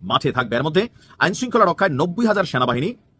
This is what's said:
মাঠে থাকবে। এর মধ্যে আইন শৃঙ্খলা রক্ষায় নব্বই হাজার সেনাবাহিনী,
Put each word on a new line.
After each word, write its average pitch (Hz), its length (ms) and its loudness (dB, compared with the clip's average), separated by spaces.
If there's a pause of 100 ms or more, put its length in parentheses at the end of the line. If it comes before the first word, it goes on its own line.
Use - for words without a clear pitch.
মাঠে 117 300 0
থাকবে। 117 240 -2
এর 127 60 0
মধ্যে 170 260 0 (300)
আইন 170 160 2
শৃঙ্খলা 233 300 0
রক্ষায় 180 260 0
নব্বই 175 360 0
হাজার 202 180 2
সেনাবাহিনী, 127 500 -2 (260)